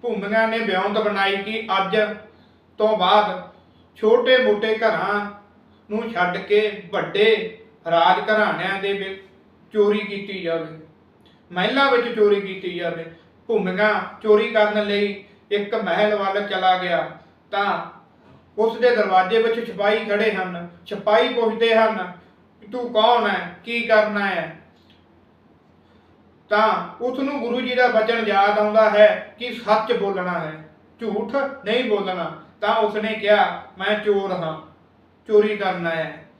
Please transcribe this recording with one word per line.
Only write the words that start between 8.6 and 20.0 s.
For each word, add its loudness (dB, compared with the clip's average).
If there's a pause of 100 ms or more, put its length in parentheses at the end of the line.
ਦੇ -2
ਵਿੱਚ -8 (520)
ਚੋਰੀ 2
ਕੀਤੀ -10
ਜਾਵੇ, -6 (720)
ਮਹਿਲਾਂ 2
ਵਿੱਚ 0
ਚੋਰੀ 4
ਕੀਤੀ -8
ਜਾਵੇ। -8 (420)
ਭੂਮੀਆਂ -2
ਚੋਰੀ 4
ਕਰਨ 2
ਲਈ -2 (280)
ਇੱਕ -4
ਮਹਿਲ 0
ਵੱਲ -2
ਚਲਾ 2
ਗਿਆ -4 (320)
ਤਾਂ -2 (920)
ਉਸ 0
ਦੇ 4
ਦਰਵਾਜ਼ੇ 2
ਵਿੱਚ -2
ਸਿਪਾਹੀ -2